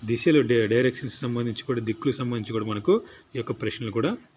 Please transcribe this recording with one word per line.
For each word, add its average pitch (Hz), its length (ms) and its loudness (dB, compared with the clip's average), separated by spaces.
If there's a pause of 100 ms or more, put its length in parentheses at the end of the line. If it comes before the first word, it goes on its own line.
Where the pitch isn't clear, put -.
(100)
దిశలు, 147 300 4 (100)
డై-, 117 220 4
డైరెక్షన్స్ 123 520 0
సంబంధించి 120 440 -4
కూడా, 120 200 -2
దిక్కులకు 117 340 -2
సంబంధించి 113 340 -4
కూడా 107 160 -2
మనకు 104 220 2 (400)
ఈ - 60 -6
యొక్క 120 220 -4
ప్రశ్నలు 113 360 -6
కూడా 135 140 2 (260)